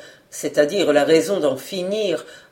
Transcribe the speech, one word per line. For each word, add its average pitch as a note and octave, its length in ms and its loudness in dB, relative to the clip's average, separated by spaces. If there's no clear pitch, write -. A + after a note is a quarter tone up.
c'est-à-dire D3 600 0
la C#3+ 140 4
raison E3 340 2
d'en C#3+ 160 0
finir F#3+ 720 -4